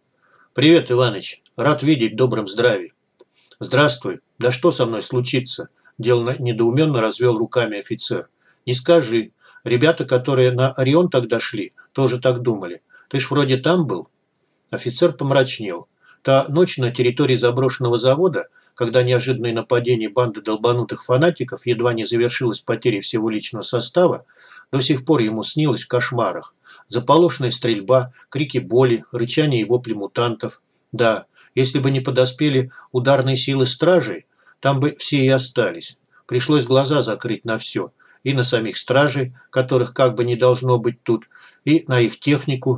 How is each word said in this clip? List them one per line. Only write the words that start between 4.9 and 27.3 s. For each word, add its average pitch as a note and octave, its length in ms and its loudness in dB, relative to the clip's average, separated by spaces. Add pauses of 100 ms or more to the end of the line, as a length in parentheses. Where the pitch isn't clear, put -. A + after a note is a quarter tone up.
случится?» B2+ 680 -4 (280)
Делано A#2+ 400 0
недоумённо A#2+ 640 0
развёл A#2+ 340 0
руками A2 440 -2
офицер. G2+ 500 -8 (380)
«Не B2 60 -2
скажи. B2 580 2 (320)
Ребята, B2+ 420 2
которые B2+ 460 2
на B2+ 200 0
Орион D3 380 2
тогда A#2 300 0
шли, G#2 340 -8 (180)
тоже B2+ 280 0
так B2+ 220 0
думали. G2 400 -4 (280)
Ты C#3 100 -4
ж B2+ 100 -6
вроде C3+ 280 0
там D#3+ 280 0
был?» F#2 220 -8 (640)
Офицер B2+ 420 0
помрачнел. C3 760 -2 (360)
Та C3+ 240 2
ночь E3+ 320 0
на B2 100 0
территории B2+ 460 0
заброшенного B2 640 0
завода, C3+ 480 2 (260)
когда B2 300 0
неожиданное B2 500 0
нападение A#2 560 -2
банды A2 320 -2
долбанутых A2 640 -2
фанатиков C#3 640 -2
едва A#2+ 260 0
не A2 120 -4
завершилось A#2 560 -2
потерей A2 400 -2
всего A2+ 280 -4
личного G#2+ 320 -8
состава, B2+ 640 -2 (460)
до C3+ 100 -2
сих B2+ 240 -2
пор D3 160 2
ему A2 220 -2
снилась D3+ 400 -2
в - 40 -20
кошмарах. A2+ 680 -4 (320)
Заполошенная C#3 640 2